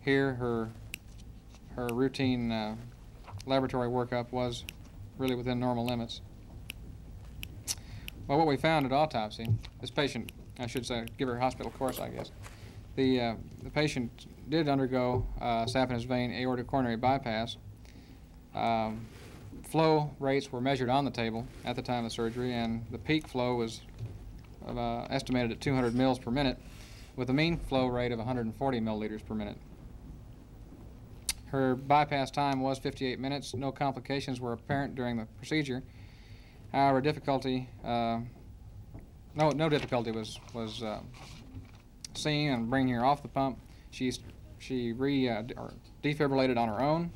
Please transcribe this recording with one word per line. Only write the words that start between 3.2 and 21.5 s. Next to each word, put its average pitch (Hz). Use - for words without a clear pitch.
laboratory 131
workup 123
was 123
really 131
within 123
normal 123
limits. 117
Well, 143
what 160
we 139
found 160
at 123
autopsy, 117
this 120
patient, 131
I 123
should 120
say, 113
give 135
her 120
hospital 123
course, -
I 120
guess. -
The, 131
uh, 117
the -
patient 147
did 151
undergo, 127
uh, 113
saphenous 123
vein 123
aortic 123
coronary 123
bypass. 117
Um, 110
flow 156
rates 135
were 123
measured 131
on 139
the 120
table 113